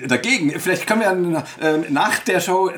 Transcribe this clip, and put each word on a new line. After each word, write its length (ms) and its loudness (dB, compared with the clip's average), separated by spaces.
dagegen. 540 0
Vielleicht 260 -2
können 460 2
wir, 120 -2
äh, 180 2
nach 300 0
der 200 0
Show 380 2